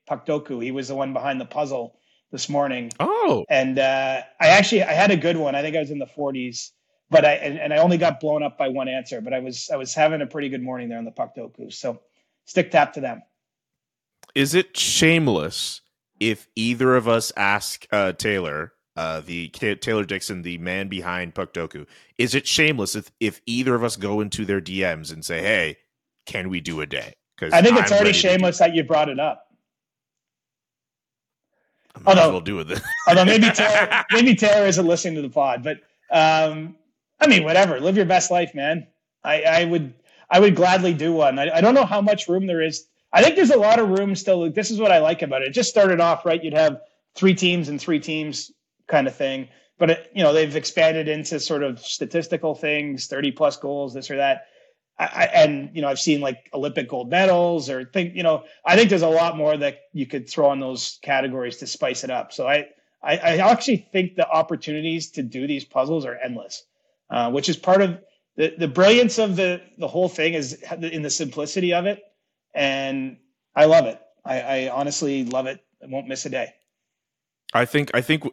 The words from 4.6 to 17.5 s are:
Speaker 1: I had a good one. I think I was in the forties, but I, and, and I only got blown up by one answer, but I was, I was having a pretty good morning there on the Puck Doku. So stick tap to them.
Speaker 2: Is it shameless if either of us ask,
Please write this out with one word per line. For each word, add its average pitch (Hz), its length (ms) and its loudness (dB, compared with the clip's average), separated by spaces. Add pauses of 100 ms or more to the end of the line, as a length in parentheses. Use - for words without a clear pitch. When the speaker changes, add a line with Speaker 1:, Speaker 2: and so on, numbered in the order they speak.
Speaker 1:
I 165 80 -2
had 180 180 4
a 190 80 2
good 165 200 -2
one. 143 180 -2
I 139 60 -2
think 156 140 -6
I 160 40 0
was 143 100 -6
in 147 100 -8
the 131 60 -6
forties, 131 680 -10 (360)
but 156 140 6
I, 147 100 4
and, 151 240 -6
and 147 160 -6
I 147 40 0
only 170 200 4
got 160 220 0
blown 151 240 -2
up 143 140 -6
by 139 100 -2
one 131 220 -6
answer, 127 320 -10
but 123 120 -8
I 131 60 -4
was, 127 320 -12
I 151 60 -4
was 131 160 -10
having 156 280 2
a 139 60 -6
pretty 143 220 -8
good 131 120 -8
morning 123 280 -10
there 117 80 -10
on 117 80 -10
the 113 60 -14
Puck 117 240 -10
Doku. 113 380 -16
So - 280 -10 (420)
stick 180 280 -2
tap 147 220 2
to 143 80 -12
them. 123 220 -10 (1120)
Speaker 2:
Is 139 200 0
it - 220 0
shameless 147 1040 0 (400)
if 107 380 -4
either 123 400 2
of 113 100 0
us 113 300 0
ask, 101 520 -2